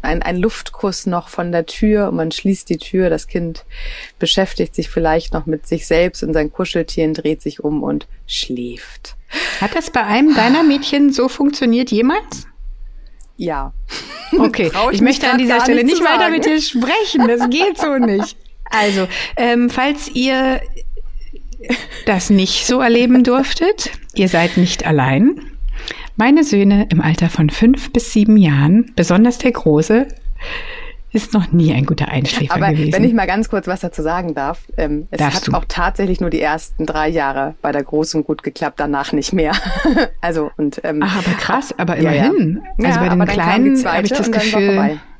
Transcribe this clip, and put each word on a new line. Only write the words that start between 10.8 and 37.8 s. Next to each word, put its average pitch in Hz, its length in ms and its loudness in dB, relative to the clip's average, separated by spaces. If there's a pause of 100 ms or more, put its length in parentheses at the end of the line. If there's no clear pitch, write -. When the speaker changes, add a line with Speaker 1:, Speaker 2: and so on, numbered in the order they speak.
Speaker 2:
so 262 160 0
funktioniert 254 640 0
jemals? 277 560 -2 (880)
Speaker 1:
Ja. 143 380 -6 (640)
Speaker 2:
Okay, 214 320 2
Speaker 1:
<laughs> 160 40 -8
Trau 208 160 0
ich - 60 0
Speaker 2:
ich 202 60 2
Speaker 1:
mich 262 180 4
Speaker 2:
möchte 294 60 -2
an 247 60 2
Speaker 1:
grad 254 100 4
Speaker 2:
dieser 247 160 2
Speaker 1:
gar 240 80 2
Speaker 2:
Stelle 240 180 4
Speaker 1:
nicht 302 120 4
Speaker 2:
nicht - 20 0
Speaker 1:
zu 330 80 0
Speaker 2:
weiter 320 140 2
Speaker 1:
sagen. 349 140 2
Speaker 2:
mit 311 120 0
dir 311 160 2
sprechen. 269 680 0
Das 240 220 2
geht 339 280 0
so 294 200 -2
nicht. 214 400 0 (340)
Also, 202 340 0 (300)
ähm, 240 340 2
falls 285 440 -2
ihr 262 480 0 (1400)
das 190 240 0
nicht 190 360 2
so 247 140 2
erleben 247 460 6
durftet, 269 680 0 (220)
ihr 185 160 2
seid 175 260 2
nicht 180 320 0
allein. 147 540 4 (720)
Meine 277 280 6
Söhne 202 480 4
im 160 80 4
Alter 170 300 2
von 151 200 2
fünf - 440 2
bis 233 180 0
sieben 214 240 6
Jahren, 165 600 6
besonders 196 400 4
der 254 160 2
Große, 165 520 4 (1080)
ist 214 200 -2
noch 196 200 0
nie 165 200 4
ein 131 120 0
guter - 240 -2
Einschläfer - 460 -2
Speaker 1:
Aber 165 160 2
Speaker 2:
gewesen. 151 220 0
Speaker 1:
wenn 196 120 2
ich 240 80 4
mal 208 120 2
ganz 202 220 -2
kurz 196 200 -4
was 185 120 -4
dazu 170 220 -8
sagen 165 340 -4
darf, 143 240 -4 (160)
ähm, 147 360 -4
es 147 80 -8
Speaker 2:
Darfst 147 180 0
Speaker 1:
hat - 100 -4
Speaker 2:
du. - 60 0
Speaker 1:
auch - 160 0
tatsächlich 185 500 -2
nur 175 100 -2
die 160 120 -2
ersten 156 440 -4
drei 156 220 -2
Jahre 143 540 -2
bei 147 100 -2
der 143 120 -2